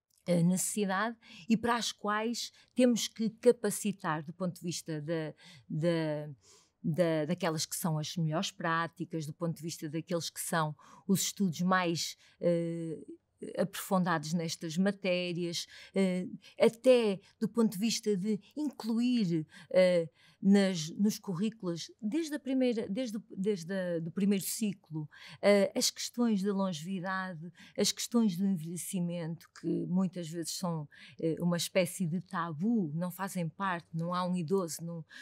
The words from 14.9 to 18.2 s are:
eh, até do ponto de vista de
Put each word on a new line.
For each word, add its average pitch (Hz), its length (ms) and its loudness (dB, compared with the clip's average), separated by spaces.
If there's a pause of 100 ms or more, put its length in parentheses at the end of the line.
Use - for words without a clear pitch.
eh, 185 320 2 (340)
até 233 580 6 (220)
do 220 80 0
ponto 226 240 2
de 175 60 -8
vista 208 380 0
de 208 220 0 (160)